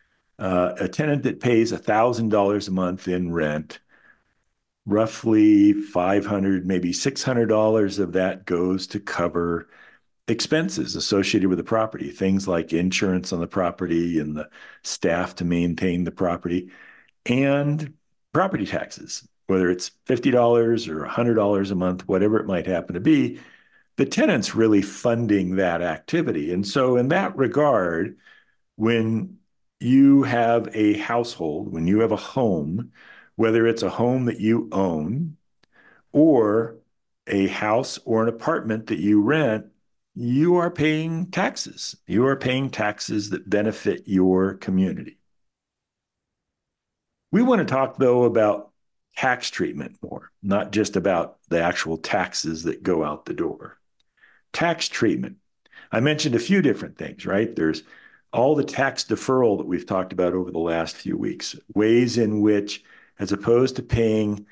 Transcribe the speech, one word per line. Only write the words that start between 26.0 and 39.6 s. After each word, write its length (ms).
And 140
so 300
in 120
that 280
regard, 800
when 600
you 420
have 520
a 200
household, 800
when 140
you 140
have 120
a 40
home, 760
whether 300
it's 160
a 80
home 340
that 160
you 320
own 640
or 640
a 220
house 560
or 180
an 60
apartment 580
that 120
you 220
rent, 460